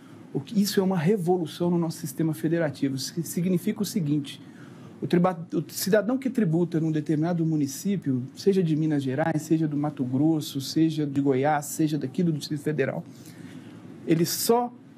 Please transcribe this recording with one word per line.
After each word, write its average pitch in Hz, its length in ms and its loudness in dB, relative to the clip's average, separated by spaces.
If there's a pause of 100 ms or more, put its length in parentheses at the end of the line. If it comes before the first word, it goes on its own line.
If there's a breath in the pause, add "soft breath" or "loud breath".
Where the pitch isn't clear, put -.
(340 loud breath)
O 135 80 -4
que, - 200 0
isso 202 200 2
é - 20 2
uma 185 140 2
revolução 175 720 2
no 175 60 4
nosso 165 200 0
sistema 160 360 -2
federativo. 156 640 0
Isso - 180 -6 (100)
significa 180 600 0
o - 20 0
seguinte, 147 560 -2 (600 loud breath)
o - 60 -6
triba-, 175 460 2
o 160 160 0
cidadão 208 480 2
que 262 120 -2
tributa 175 480 2
num 160 140 0
determinado 160 540 0
município, 151 760 0 (140)
seja 190 260 2
de 160 140 2
Minas 151 260 0
Gerais, 151 420 0
seja 160 220 2
do 143 120 -2
Mato 147 260 -2
Grosso, 139 560 0
seja 151 460 0
de 139 160 -2
Goiás, 143 460 2
seja 156 300 0
daqui 139 240 -4
do 170 120 2
Distrito 147 300 -6
Federal, 151 380 -2 (1040 loud breath)
ele 165 200 4
só, 240 480 2 (240)